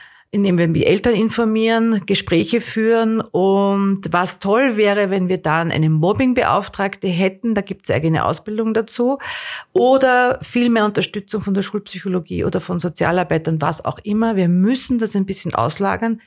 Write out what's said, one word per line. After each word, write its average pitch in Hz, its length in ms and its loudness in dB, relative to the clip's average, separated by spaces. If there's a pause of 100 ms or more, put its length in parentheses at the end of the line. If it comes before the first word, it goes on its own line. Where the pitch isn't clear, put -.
(340)
indem 196 240 2
wir 170 120 4
die 160 160 2
Eltern 220 280 2
informieren, 220 920 0
Gespräche 185 560 0
führen. 226 580 0
Und 196 920 0
was 180 260 0
toll 226 380 2
wäre, 202 320 2
wenn 185 180 0
wir 180 120 -2
dann 160 340 0
eine 156 160 2
Mobbingbeauftragte 196 1200 0
hätten, 190 440 -2
da 208 60 0
gibt's 196 320 -6
eigene 160 320 2
Ausbildung 214 500 -2
dazu, 240 440 0 (560)
oder 254 680 4
viel 240 280 0
mehr 226 160 2
Unterstützung 208 560 -4
von 196 120 -2
der 196 100 0
Schulpsychologie 180 840 -6
oder 170 160 -2
von 175 180 -4
Sozialarbeitern, 160 840 -2
was 160 220 -2
auch - 200 -6
immer. 220 340 0
Wir 180 100 2
müssen 220 520 2
das 214 180 -2
ein 196 80 0
bisschen 190 280 -8
auslagern, 196 720 -2